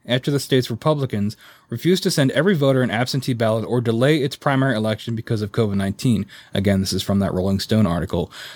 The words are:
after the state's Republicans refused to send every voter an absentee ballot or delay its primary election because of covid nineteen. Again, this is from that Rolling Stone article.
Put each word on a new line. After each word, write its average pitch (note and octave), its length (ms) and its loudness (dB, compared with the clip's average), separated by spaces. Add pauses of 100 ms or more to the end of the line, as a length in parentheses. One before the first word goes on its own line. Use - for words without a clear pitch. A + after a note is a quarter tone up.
after B2+ 260 -2
the C#3+ 80 2
state's C3 300 0
Republicans A#2+ 680 -2 (320)
refused E3+ 340 0
to F#3+ 80 0
send C3+ 200 2
every F3+ 240 2
voter C3+ 260 4
an B2 100 0
absentee B2+ 420 -2
ballot A2+ 320 0
or B2 140 -2
delay A#2+ 380 2
its C3+ 180 -2
primary C3+ 400 0
election A2 400 -2
because A2+ 260 -4
of G#2 120 -6
covid G#2+ 220 0
nineteen. G2 500 0 (280)
Again, G2 280 2
this F#2+ 100 -2
is F#2 120 -4
from G2 160 0
that F#2 140 0
Rolling F#2+ 280 0
Stone A2 240 2
article. F2 480 -2 (220)